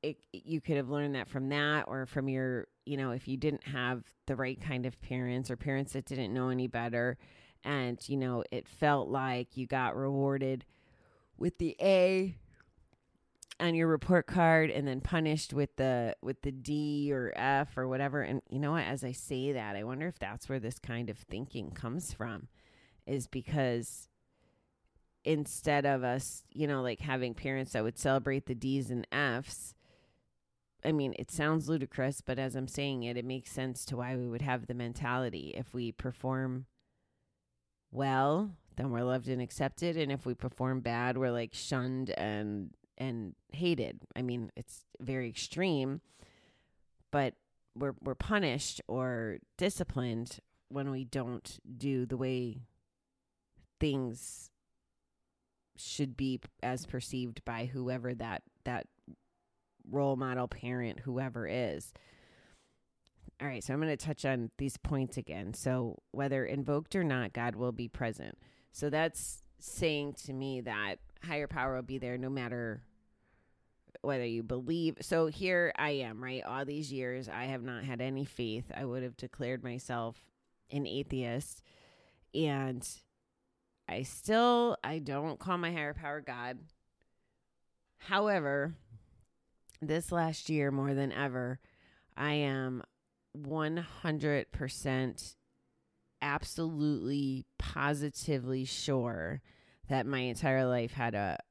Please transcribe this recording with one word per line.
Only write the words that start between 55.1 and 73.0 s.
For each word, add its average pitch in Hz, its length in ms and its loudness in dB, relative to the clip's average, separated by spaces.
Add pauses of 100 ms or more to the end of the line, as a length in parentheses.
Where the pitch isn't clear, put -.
should - 400 -4
be 131 240 0 (240)
as 123 220 -2
perceived 123 600 -6
by 117 200 -4
whoever 127 500 -2
that, 113 280 -6 (200)
that 123 240 -4 (1040)
role 139 260 4
model, 127 320 0
parent, 123 540 -2
whoever 120 460 -2
is. 104 460 -2 (1500)
All 139 80 -4
right, 120 160 -4
so 131 100 0
I'm 143 60 2
gonna 156 160 2
touch 151 300 -4
on 123 320 2
these 135 180 -2
points 135 420 -2
again. 95 360 -6
So 127 480 0 (100)
whether 135 320 0
invoked 143 520 0
or 190 80 4
not, 127 280 2
God 117 240 -2
will 123 160 0
be 117 160 -6
present. 107 500 -6 (340)
So - 180 -2
that's 160 540 0 (160)
saying 147 560 0 (100)
to 143 80 -6
me 135 280 -4
that 104 340 -2 (280)
higher 151 240 -2
power 135 280 -2
will 127 80 -4
be 131 160 -6
there 123 180 -4
no 131 120 -4
matter 120 520 -4 (1200)